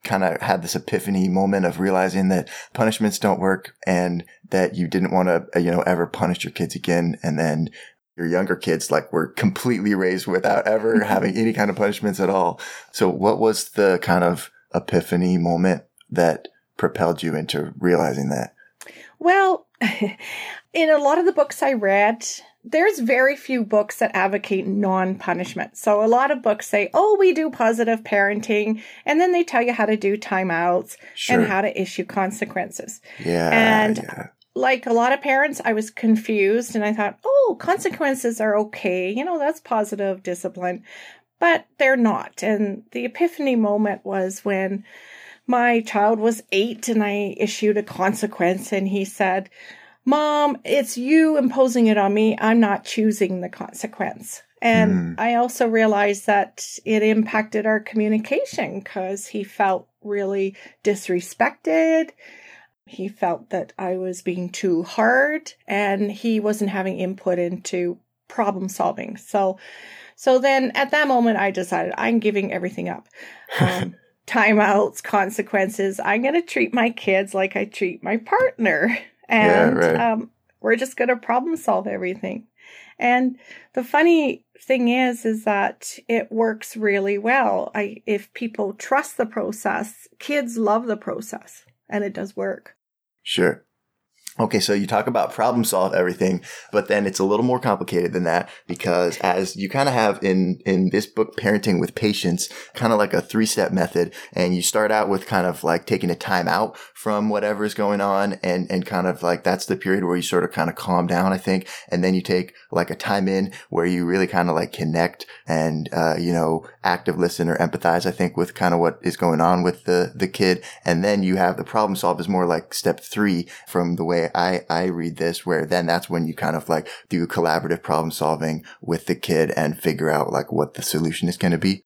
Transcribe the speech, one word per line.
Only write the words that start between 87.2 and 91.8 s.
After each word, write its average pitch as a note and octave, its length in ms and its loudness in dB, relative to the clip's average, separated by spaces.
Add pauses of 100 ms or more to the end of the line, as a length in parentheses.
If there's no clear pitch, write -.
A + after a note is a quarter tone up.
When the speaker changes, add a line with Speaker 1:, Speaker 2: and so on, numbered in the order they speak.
Speaker 2:
I, G#3 300 -6
if G#3 280 -4
people G#3+ 400 -4
trust C4+ 440 -2
the A#3+ 80 0
process, G#3+ 840 -6 (100)
kids B3 400 -4
love A3+ 300 0
the G#3+ 100 -2
process, - 680 -12 (240)